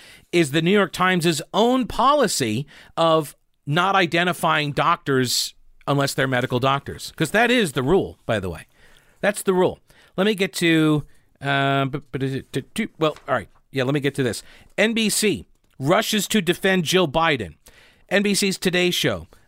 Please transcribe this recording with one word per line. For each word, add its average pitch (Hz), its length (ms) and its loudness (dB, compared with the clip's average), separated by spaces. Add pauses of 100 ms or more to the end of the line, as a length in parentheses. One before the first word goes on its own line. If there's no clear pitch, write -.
(320)
is 165 200 2
the 160 100 0
New 170 100 2
York 202 220 2
Times' 175 480 0 (120)
own 240 340 2
policy 180 800 0 (300)
of 160 380 2 (300)
not 175 300 0
identifying 165 760 0
doctors 139 800 0 (340)
unless 139 260 0
they're 135 140 0
medical 127 320 -2
doctors, 135 560 -4
'cause - 160 -4
that 233 180 2
is 233 220 2
the 131 120 -4
rule, 147 420 0
by 110 140 -2
the 92 100 -6
way. 76 180 -12 (520)
That's 208 220 -2
the 196 120 0
rule. 180 260 0 (360)
Let 185 100 0
me 214 100 0
get 185 180 -2
to, 156 520 2 (360)
uh, 139 440 0
b-, 135 160 -6 (100)
b-, 135 80 -6
d-, 135 320 -4
d-, 131 120 -4 (100)
d-, - 160 -4 (100)
well, 156 180 0 (100)
all 139 80 0
right. 107 140 -6 (220)
Yeah, 131 120 -2
let 135 100 0
me 151 60 0
get 135 160 -2
to 139 80 -2
this. 113 200 -4 (340)
N 220 160 2
B 220 160 0
C 160 360 -2 (340)
rushes 190 480 0
to 214 140 2
defend 180 420 0
Jill 175 240 2
Biden. 139 480 -2 (540)
N 202 120 2
B 202 140 0
C's 196 220 -2
Today 180 340 0
Show. 104 360 -2 (200)